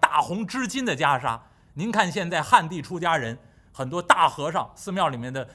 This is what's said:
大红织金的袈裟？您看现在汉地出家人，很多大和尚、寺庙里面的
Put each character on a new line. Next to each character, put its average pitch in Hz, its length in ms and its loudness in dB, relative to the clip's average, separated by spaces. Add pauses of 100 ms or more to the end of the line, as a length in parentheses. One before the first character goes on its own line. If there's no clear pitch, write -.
大 151 220 4
红 196 240 -4
织 254 200 -4
金 254 200 -4
的 170 100 0
袈 143 240 2
裟？ 117 180 -4 (360)
您 196 180 -4
看 202 180 2
现 170 200 -4
在 170 100 -2
汉 175 260 4
地 165 140 -8
出 175 180 -8
家 165 200 0
人， 117 200 -6 (340)
很 131 180 -8
多 170 100 -4
大 175 260 6
和 151 240 -2
尚、 156 240 -4
寺 - 160 -12
庙 185 180 0
里 131 100 -6
面 120 120 -8
的 131 240 -6